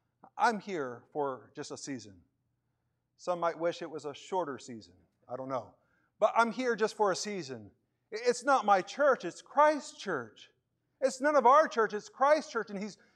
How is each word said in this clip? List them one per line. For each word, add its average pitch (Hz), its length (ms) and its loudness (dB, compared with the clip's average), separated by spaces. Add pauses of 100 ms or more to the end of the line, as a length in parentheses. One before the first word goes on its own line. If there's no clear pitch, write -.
(380)
I'm 220 220 2
here 139 420 -8 (120)
for 131 420 -6
just 147 160 -12
a 131 60 -10
season. 107 360 -12 (1040)
Some 175 220 -4
might 165 180 -2
wish 170 240 -2
it 165 80 -10
was 147 160 -12
a 143 80 -8
shorter 147 440 -4
season. 110 360 -16 (380)
I 123 60 -8
don't 131 120 -10
know. 131 180 -4 (520)
But 208 160 2
I'm 226 160 4
here 240 240 -2
just 208 220 -2
for 202 140 2
a 165 40 -2
season. 131 540 -10 (420)
I-, 208 140 -8
it's 240 180 0
not 254 220 2
my 196 160 6
church, 262 420 0
it's 170 180 -10
Christ's 294 560 2
church. 135 520 -8 (500)
It's 262 220 -2
none 302 140 2
of 240 100 6
our 285 220 8
church, 208 260 0
it's 208 160 -8
Christ's 285 420 2
church, 220 180 -4
and 202 100 -8
he's, 202 180 -10 (180)